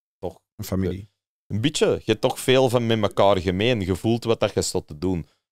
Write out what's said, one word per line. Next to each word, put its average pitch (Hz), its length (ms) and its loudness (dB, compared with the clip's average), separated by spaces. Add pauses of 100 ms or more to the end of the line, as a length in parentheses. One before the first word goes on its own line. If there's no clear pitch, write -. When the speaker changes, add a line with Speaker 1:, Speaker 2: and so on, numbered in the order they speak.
(180)
Speaker 1:
toch 87 200 -12 (180)
Speaker 2:
Een 104 80 -12
familie. 95 440 -4 (380)
Speaker 1:
een 101 140 -6
beetje. 156 260 0
Je 110 180 0
hebt 110 160 0
toch - 200 -2
veel 131 280 4
van 117 180 0
met 113 160 2
elkaar 101 360 4
gemeen. 95 420 0
Je 92 140 0
voelt 117 300 -2
wat 113 160 0
dat 107 140 0
je 95 80 0
staat - 240 -4
te 76 120 -16
doen. 87 280 -4 (260)